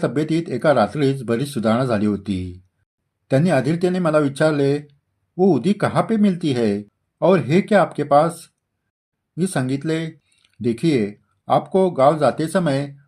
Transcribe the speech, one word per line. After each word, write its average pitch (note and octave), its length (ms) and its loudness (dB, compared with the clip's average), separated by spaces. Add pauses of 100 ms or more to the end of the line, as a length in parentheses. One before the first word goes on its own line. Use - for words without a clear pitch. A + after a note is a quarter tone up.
तब्येतीत D#3 460 -2
एका C#3 240 0
रात्रीच C3+ 500 0
बरीच A#2 300 -4
सुधारणा A2+ 320 0
झाली G#2+ 200 -2
होती. F#2 560 -6 (680)
त्यांनी D3 200 2
अधीरतेने E3+ 500 0
मला E3 180 0
विचारले, D3 720 0 (500)
"वो F3+ 80 2
उदी E3+ 280 2
कहाँ B2+ 300 0
पे A3+ 120 -2
मिलती F3+ 360 0
है A2 300 0 (400)
और E3+ 180 4
है C#3+ 220 2
क्या G3 200 2
आपके D3 220 -2
पास?" C#3+ 300 2 (1040)
मी F3 100 0
सांगितले, D#3 580 -4 (580)
"देखिए, A#2 480 0 (360)
आपको D3 420 0
गाव C#3+ 280 4
जाते D3 300 0
समय C#3+ 480 -2 (120)